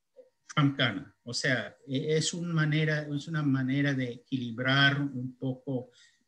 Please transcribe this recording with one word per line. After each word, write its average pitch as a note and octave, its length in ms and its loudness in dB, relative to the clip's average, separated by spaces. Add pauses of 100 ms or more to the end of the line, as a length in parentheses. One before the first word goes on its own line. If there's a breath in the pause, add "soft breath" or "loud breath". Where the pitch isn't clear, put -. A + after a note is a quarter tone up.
(520)
Trump C#3 240 2
gana. A#2 460 -2
O A#2 100 -12
sea, A#2+ 420 -2 (120)
e-, D3 300 0
es D#3 180 0
un F3 180 -4
manera, D#3 500 2
es D3 260 -6
una D#3 160 -2
manera C3+ 500 2
de C3 160 -2
equilibrar C3 920 2
un B2+ 380 -4
poco C3 520 -4 (380 soft breath)